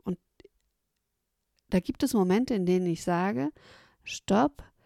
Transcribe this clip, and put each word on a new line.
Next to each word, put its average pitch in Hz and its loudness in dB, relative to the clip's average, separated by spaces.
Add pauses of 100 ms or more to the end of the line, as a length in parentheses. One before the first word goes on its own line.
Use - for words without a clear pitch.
Und 180 -6 (1500)
da 185 2
gibt - -6
es 269 0
Momente, 208 2
in 190 -2
denen 180 2
ich 165 -4
sage, 202 -2 (540)
„Stopp, - 0 (240)